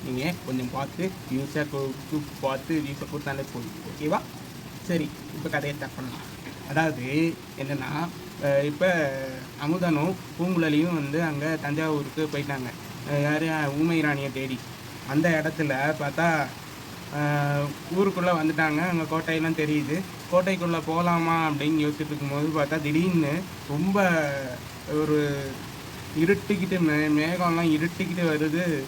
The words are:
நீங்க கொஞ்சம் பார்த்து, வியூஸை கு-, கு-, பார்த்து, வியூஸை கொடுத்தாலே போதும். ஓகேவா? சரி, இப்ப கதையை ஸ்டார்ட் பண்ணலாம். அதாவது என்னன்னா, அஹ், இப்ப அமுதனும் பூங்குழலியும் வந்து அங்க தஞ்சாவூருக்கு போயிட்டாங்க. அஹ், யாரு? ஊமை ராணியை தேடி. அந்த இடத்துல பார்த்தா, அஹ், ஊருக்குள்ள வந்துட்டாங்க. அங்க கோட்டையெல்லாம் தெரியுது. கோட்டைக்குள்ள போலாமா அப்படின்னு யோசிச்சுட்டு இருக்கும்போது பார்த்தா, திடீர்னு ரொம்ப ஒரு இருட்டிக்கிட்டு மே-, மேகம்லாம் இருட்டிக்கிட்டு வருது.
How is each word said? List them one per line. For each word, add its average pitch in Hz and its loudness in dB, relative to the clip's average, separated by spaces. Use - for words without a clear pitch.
நீங்க 131 -2
கொஞ்சம் 127 -2
பார்த்து, 143 -4
வியூஸை 143 -2
கு-, 135 -2
கு-, 151 0
பார்த்து, 135 -2
வியூஸை 143 -2
கொடுத்தாலே 139 -4
போதும். 113 -8
ஓகேவா? 156 0
சரி, 165 0
இப்ப 151 -6
கதையை 147 -2
ஸ்டார்ட் 139 -8
பண்ணலாம். 131 -8
அதாவது 151 2
என்னன்னா, 135 -4
அஹ், 143 4
இப்ப 151 2
அமுதனும் 165 2
பூங்குழலியும் 165 4
வந்து 151 0
அங்க 156 0
தஞ்சாவூருக்கு 151 0
போயிட்டாங்க. 139 -4
அஹ், 147 2
யாரு? 151 2
ஊமை 165 4
ராணியை 139 0
தேடி. 131 -4
அந்த 151 4
இடத்துல 156 2
பார்த்தா, 151 2
அஹ், 147 2
ஊருக்குள்ள 185 4
வந்துட்டாங்க. 156 4
அங்க 170 2
கோட்டையெல்லாம் 160 0
தெரியுது. 151 2
கோட்டைக்குள்ள 175 2
போலாமா 165 2
அப்படின்னு 156 2
யோசிச்சுட்டு 147 0
இருக்கும்போது 143 0
பார்த்தா, 151 2
திடீர்னு 160 4
ரொம்ப 185 4
ஒரு 147 2
இருட்டிக்கிட்டு 185 2
மே-, 151 4
மேகம்லாம் 170 2
இருட்டிக்கிட்டு 170 0
வருது. 156 2